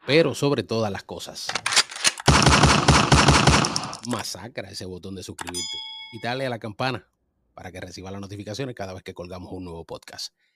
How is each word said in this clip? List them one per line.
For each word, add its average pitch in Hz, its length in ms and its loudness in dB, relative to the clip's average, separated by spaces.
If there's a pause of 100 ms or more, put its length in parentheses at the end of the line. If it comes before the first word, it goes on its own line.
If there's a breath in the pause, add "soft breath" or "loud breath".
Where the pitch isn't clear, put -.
pero 143 280 4
sobre 143 280 0
todas 110 300 -2
las 95 120 -10
cosas, - 440 -12 (2500)
masacra 101 600 -8
ese 101 140 -12
botón 92 300 -10
de 92 80 -12
suscribirte - 560 -10 (340)
y 113 80 -14
dale 127 240 -6
a 131 60 -2
la 117 80 -6
campana 120 500 -6 (460)
para 92 180 -16
que 90 80 -14
reciba 90 300 -14
las 98 100 -10
notificaciones 104 540 -10
cada 95 180 -10
vez 95 100 -14
que 92 120 -12
colgamos 90 380 -12
un 92 120 -10
nuevo 82 200 -12
podcast. - 500 -14 (220)